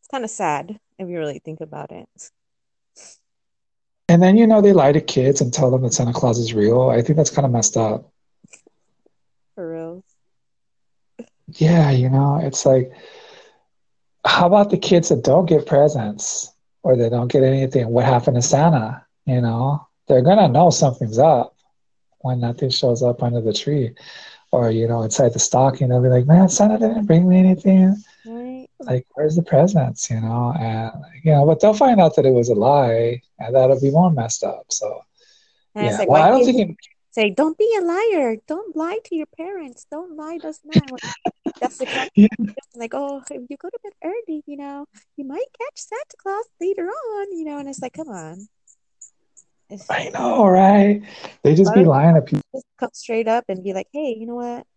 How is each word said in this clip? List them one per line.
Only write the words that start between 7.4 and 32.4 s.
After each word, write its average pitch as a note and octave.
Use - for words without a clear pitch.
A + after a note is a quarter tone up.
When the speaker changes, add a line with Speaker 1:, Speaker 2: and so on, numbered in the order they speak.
Speaker 2:
messed A#2
up. A2
Speaker 1:
For E3+
real. E3
Speaker 2:
Yeah, D#3+
you B2+
know, C#3
it's C#3
like, C3
how C#3+
about G3+
the F#3
kids E3+
that B2+
don't E3
get D#3
presents C#3
or B2+
they A#2
don't A#2+
get C3+
anything? C3
What A#2+
happened B2
to A#2+
Santa? C3+
You B2+
know, A#2+
they're B2+
gonna F#3
know D#3
something's B2+
up C#3
when B2+
nothing A#2+
shows A#2+
up B2
under A#2+
the A2
tree C3
or, A#2+
you A2+
know, A#2
inside A#2
the -
stocking. C3
They'll B2
be B2+
like, B2+
"Man, F3
Santa G#3+
didn't A3
bring F3
me F3+
anything." F#3
Speaker 1:
Right. B3
Speaker 2:
Like, B2+
where's D#3
the E3+
presents, D3+
you A2+
know? A#2+
And, A2+
you D#3+
know, C#3+
but D#3
they'll G#3+
find A#3
out D#3+
that C3
it C3
was A#2+